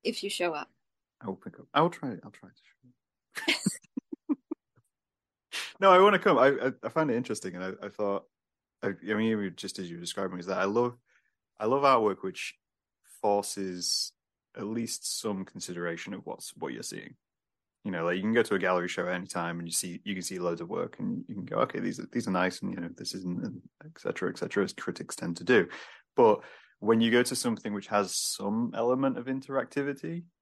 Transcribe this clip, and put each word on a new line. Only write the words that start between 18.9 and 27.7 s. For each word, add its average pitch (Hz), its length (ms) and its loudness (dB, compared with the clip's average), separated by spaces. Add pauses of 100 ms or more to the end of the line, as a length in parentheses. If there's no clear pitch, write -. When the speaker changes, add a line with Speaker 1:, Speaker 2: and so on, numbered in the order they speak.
Speaker 2:
at 90 60 -2
any 90 120 -6
time 85 340 -4
and 85 80 -6
you 82 40 -8
see, 87 320 -4
you 101 100 -4
can 92 80 -6
see 92 180 -6
loads 85 200 0
of 85 100 -8
work 87 300 -4
and - 280 -4
you - 80 -10
can - 100 -8
go, - 140 -4
"Okay, - 200 -2
these - 200 -6
are, - 120 -10
these 120 160 -2
are 95 40 0
nice," 92 300 0
and, 95 120 -6
you 90 60 -8
know, 85 160 -8
"This - 180 -10
isn't," 90 300 -6
and - 180 -10 (220)
et 165 160 -20
cetera, - 300 -4
et - 80 -10
cetera, - 260 0
as - 100 -6
critics - 420 -8
tend 87 220 -6
to - 60 -12
do. 104 240 6 (480)
But 110 260 8 (380)
when 113 200 4
you 113 120 4
go 123 100 8
to 123 140 0
something 113 380 -2